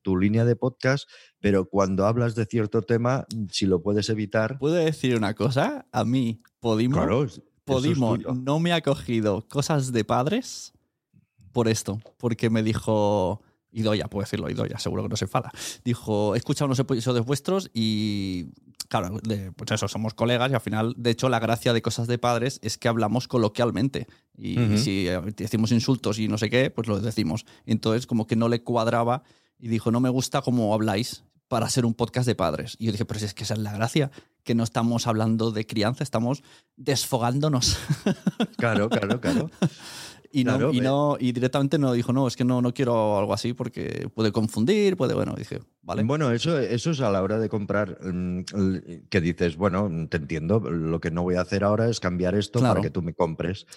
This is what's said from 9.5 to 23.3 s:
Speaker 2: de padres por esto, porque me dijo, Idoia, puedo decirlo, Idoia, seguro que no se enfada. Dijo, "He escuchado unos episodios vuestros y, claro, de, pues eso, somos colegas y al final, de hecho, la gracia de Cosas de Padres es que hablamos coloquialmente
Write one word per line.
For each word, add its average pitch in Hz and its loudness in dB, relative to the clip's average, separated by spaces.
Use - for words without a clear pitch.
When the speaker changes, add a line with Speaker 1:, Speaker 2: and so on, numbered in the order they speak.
Speaker 2:
de 110 2
padres 139 -2
por 113 2
esto, 107 0
porque 113 0
me 110 2
dijo, 104 2
Idoia, 107 0
puedo 101 -4
decirlo, 98 -6
Idoia, 107 -4
seguro - -4
que 101 -4
no 107 -4
se - -2
enfada. 120 -4
Dijo, 104 0
"He 117 0
escuchado 143 -2
unos 131 -2
episodios 120 0
vuestros 180 -2
y, 104 -2
claro, 101 -4
de, 101 -4
pues - -8
eso, 107 -2
somos 110 -6
colegas 120 2
y 135 0
al 117 2
final, 110 -2
de 120 0
hecho, 123 2
la 120 2
gracia 117 2
de 113 2
Cosas 117 -4
de 120 0
Padres 120 0
es - -6
que 123 0
hablamos 113 0
coloquialmente 120 0